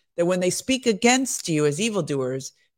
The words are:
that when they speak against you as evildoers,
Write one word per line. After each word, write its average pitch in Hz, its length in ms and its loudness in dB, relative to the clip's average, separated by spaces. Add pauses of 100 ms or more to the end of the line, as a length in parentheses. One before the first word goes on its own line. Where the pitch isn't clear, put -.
(180)
that 170 80 2
when 180 160 2
they 180 80 0
speak 262 360 -2
against 240 600 2
you 151 180 2
as 147 140 0
evildoers, 143 720 -2 (260)